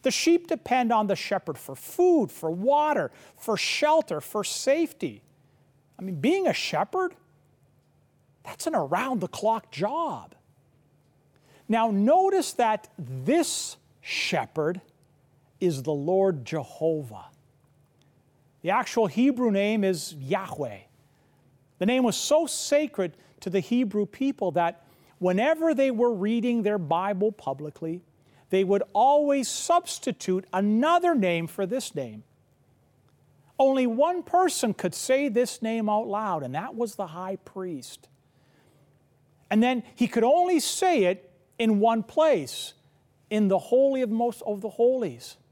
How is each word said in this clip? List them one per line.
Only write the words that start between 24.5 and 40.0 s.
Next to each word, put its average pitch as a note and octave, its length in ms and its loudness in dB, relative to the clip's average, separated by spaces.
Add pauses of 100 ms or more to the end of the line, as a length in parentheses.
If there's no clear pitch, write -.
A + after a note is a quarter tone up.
that E3+ 340 -2 (320)
whenever D4 560 2
they C4+ 160 2
were A#3+ 240 2
reading A3+ 480 0
their G#3 160 0
Bible F#3 540 0
publicly, D3+ 680 -8 (500)
they F#3+ 120 2
would G3 200 2 (100)
always C#4 540 4
substitute - 1040 -2
another D4 640 2
name F3 320 0
for G3 180 -4
this A#3 300 -6
name. A2+ 280 -10 (1300)
Only C4+ 300 4
one D#4 340 0
person E4+ 540 0
could - 180 -4
say C4+ 360 0
this A3+ 340 -2
name A3 260 -2
out G#3+ 180 0
loud, G3+ 360 -4
and B2+ 100 -8
that F3+ 220 -8
was A3+ 180 -4
the F#3+ 140 -8
high F#3 300 -10
priest. F3 680 -12 (1400)
And G#3+ 120 4
then B3 220 2 (100)
he B3 140 0